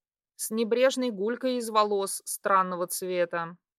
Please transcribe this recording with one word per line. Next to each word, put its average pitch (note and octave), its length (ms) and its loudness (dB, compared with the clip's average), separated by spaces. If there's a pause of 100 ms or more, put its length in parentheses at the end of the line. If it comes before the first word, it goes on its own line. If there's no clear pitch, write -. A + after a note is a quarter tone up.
(400)
с - 100 -8
небрежной B3 600 2
гулькой A#3+ 480 -2
из A3+ 100 -6
волос G#3 560 0
странного F#3 640 2
цвета. F3 720 -4 (200)